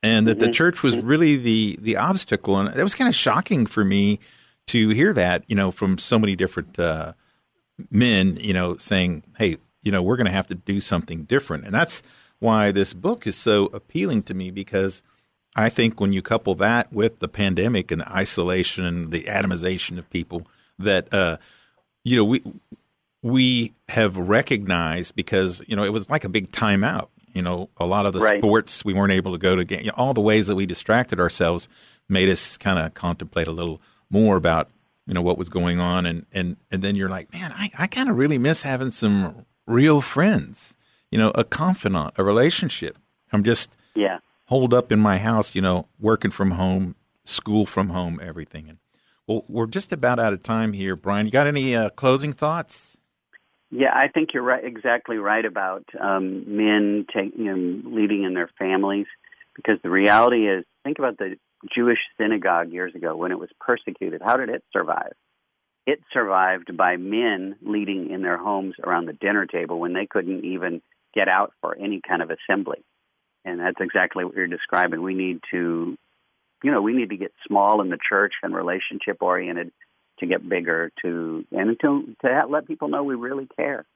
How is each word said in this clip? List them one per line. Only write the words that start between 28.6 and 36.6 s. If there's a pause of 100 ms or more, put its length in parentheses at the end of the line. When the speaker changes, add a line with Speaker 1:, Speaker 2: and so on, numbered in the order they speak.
Speaker 1:
we
weren't
able
to
go
to,
ga-,
you
know,
all
the
ways
that
we
distracted
ourselves (400)
made
us
kinda
contemplate
a
little (300)
more
about, (380)
you
know,
what
was
going
on.
And,
and, (140)